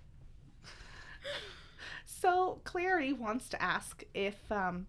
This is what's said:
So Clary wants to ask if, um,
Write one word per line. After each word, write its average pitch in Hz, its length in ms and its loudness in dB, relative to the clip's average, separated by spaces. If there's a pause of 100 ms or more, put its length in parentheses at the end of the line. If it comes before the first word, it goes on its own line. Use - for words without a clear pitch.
(2000)
So 370 580 6
Clary 339 480 4
wants 240 380 -2
to - 120 -2
ask 180 400 0 (120)
if, 202 360 0
um, 185 380 2